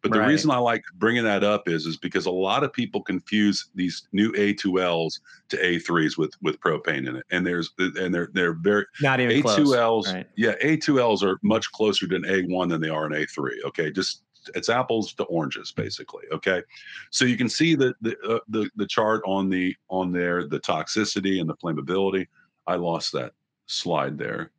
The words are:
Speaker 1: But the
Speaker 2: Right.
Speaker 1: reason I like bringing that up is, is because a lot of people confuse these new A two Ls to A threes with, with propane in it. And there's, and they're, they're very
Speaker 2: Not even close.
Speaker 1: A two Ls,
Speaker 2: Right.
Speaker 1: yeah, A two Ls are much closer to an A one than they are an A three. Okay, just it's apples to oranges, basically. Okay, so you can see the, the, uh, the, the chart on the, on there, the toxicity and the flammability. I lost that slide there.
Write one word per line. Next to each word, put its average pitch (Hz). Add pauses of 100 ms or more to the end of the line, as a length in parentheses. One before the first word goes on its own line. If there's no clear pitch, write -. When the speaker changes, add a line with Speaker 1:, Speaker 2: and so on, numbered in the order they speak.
Speaker 1:
But 104
the 110
Speaker 2:
Right. 107
Speaker 1:
reason 151
I 127
like 117 (160)
bringing 117
that 101
up 104
is, 80
is 80
because 85
a 90
lot 95
of 139
people 113
confuse -
these 92
new 107
A 104
two 92
Ls 85 (300)
to -
A 87
threes 80
with, 78 (120)
with 76
propane 73
in 64
it. 64
And 90
there's, 87
and 92
they're, 85
they're 87
very 98 (160)
Speaker 2:
Not 135
even 123
close. 113
Speaker 1:
A 151
two 139
Ls, 113
Speaker 2:
Right. 92
Speaker 1:
yeah, 110
A 151
two 147
Ls 107
are 95
much 107
closer 101
to 92
an -
A 95
one 90
than 85
they 78
are 78
an 76
A 76
three. 64
Okay, 78
just - (320)
it's 90
apples 117
to -
oranges, -
basically. -
Okay, 90 (480)
so -
you 123
can 120
see 160
the, 131
the, 110
uh, 110
the, 107
the 104
chart 107
on 95
the, 92 (140)
on 92
there, 87
the 73
toxicity 95
and 80
the 76
flammability. 90 (400)
I 90
lost 85
that 64 (340)
slide 71
there. -